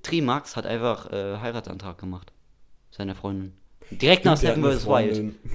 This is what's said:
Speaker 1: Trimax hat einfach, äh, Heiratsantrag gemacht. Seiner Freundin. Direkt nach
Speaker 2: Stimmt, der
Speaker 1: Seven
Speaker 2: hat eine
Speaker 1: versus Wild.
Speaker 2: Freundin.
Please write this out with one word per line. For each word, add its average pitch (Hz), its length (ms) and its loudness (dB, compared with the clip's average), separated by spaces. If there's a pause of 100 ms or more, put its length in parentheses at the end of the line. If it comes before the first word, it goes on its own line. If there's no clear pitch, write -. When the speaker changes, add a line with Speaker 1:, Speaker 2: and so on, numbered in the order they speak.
Speaker 1:
Trimax 143 540 0
hat 113 100 -6
einfach, 113 460 -2
äh, 98 260 -4
Heiratsantrag 104 600 -8
gemacht. 92 340 -10 (560)
Seiner 98 240 -8
Freundin. 95 400 -6 (380)
Direkt 180 340 4
nach 160 120 6
Speaker 2:
Stimmt, - 60 4
der - 120 4
Speaker 1:
Seven 151 80 2
Speaker 2:
hat 139 80 4
eine 127 80 2
Speaker 1:
versus 113 80 -4
Wild. 110 280 4
Speaker 2:
Freundin. 107 200 -4 (200)